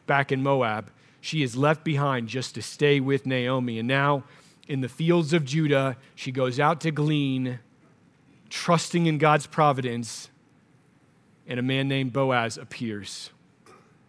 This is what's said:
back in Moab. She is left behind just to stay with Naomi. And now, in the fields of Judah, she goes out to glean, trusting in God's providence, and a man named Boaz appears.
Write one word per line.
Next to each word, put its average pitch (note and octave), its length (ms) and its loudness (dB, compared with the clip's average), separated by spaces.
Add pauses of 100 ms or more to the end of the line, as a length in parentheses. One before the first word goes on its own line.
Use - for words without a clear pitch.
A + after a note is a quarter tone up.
back C#3 240 2
in C3 120 0
Moab. A#2+ 480 0 (320)
She D#3+ 200 -2
is A#2+ 140 -2
left D3 280 2
behind C#3 440 -2
just B2 280 -8
to A2+ 40 -8
stay C#3+ 400 2
with C3+ 240 0
Naomi. B2 540 -2
And A2+ 100 -4
now, C#3 360 2 (420)
in C#3 160 -4
the B2+ 80 -6
fields E3 420 2
of D#3+ 140 2
Judah, C3+ 500 0 (180)
she - 180 -10
goes B2+ 280 -2
out D#3 220 2
to D#3+ 80 -2
glean, C#3 720 -2 (880)
trusting E3+ 560 0
in D#3 100 2
God's D3+ 300 4
providence, B2+ 840 -2 (1160)
and B2 120 -6
a B2 40 -2
man C3+ 260 0
named C3+ 240 -2
Boaz B2 460 0
appears. - 720 -10 (800)